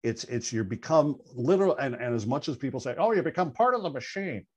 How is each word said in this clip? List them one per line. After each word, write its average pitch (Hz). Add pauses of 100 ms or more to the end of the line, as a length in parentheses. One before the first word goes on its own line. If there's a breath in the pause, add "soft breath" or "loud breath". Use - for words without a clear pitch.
It's, 113
it's, 117
you 113
become 143 (160)
literal. 175
And, 131
and 120
as 107
much 143
as 143
people 131
say, 123
"Oh, 220
you 196
become 160
part 247
of 233
the 170
machine." 139 (100)